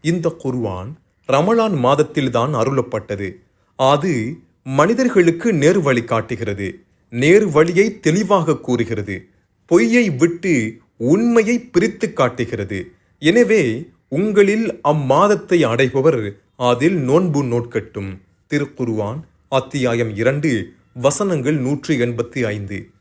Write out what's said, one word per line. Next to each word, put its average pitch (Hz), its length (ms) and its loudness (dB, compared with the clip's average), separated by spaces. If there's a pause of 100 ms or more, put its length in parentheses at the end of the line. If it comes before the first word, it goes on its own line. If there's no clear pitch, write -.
இந்த 165 420 -2
குர்ஆன் 113 500 -6 (340)
ரமலான் 202 480 2
மாதத்தில்தான் 131 760 0
அருளப்பட்டது. 110 800 -4 (440)
அது 139 600 0 (260)
மனிதர்களுக்கு 185 880 2
நேர்வழி 143 500 2
காட்டுகிறது, 104 760 -6 (320)
நேர்வழியை 165 880 4
தெளிவாக 170 580 2
கூறுகிறது, 110 680 -4 (380)
பொய்யை 226 440 4
விட்டு 160 680 -2 (200)
உண்மையை 226 600 2
பிரித்து 175 540 -2
காட்டுகிறது. 107 760 -4 (280)
எனவே 196 680 2 (220)
உங்களில் 202 720 0
அம்மாதத்தை 156 840 2
அடைபவர் 123 680 0 (220)
அதில் 127 400 0
நோன்பு 147 480 0
நோட்கட்டும். 113 720 -6 (320)
திருக்குர்ஆன் 123 680 -4 (300)
அத்தியாயம் 120 680 -2
இரண்டு, 127 580 -2 (200)
வசனங்கள் 147 600 0
நூற்று 143 420 -2
எண்பத்தி 120 460 -4
ஐந்து. 101 460 -8 (120)